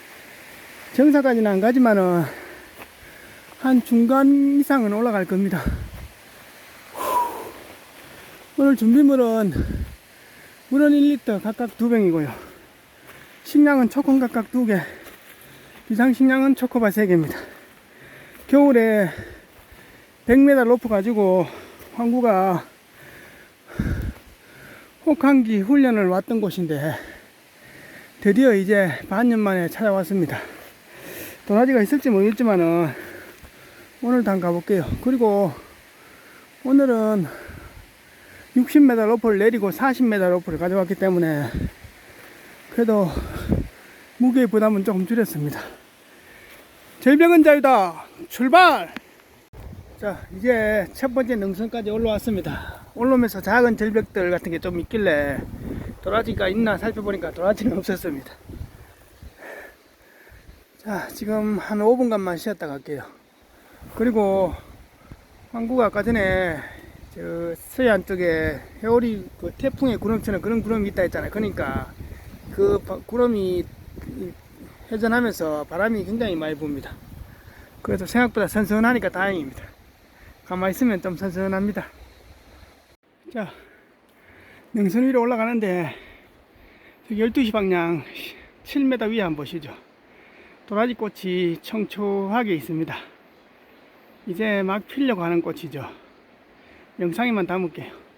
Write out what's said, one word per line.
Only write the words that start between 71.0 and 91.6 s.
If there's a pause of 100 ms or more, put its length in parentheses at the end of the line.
했잖아요.
그러니까 (640)
그
바-,
구름이 (1300)
회전하면서
바람이
굉장히
많이
붑니다. (920)
그래서
생각보다
선선하니까
다행입니다. (840)
가만히
있으면
좀
선선합니다. (1500)
자, (1200)
능선
위로
올라가는데 (1120)
저기
열두
시
방향 (640)
칠
미터
위에
한번
보시죠. (960)
도라지
꽃이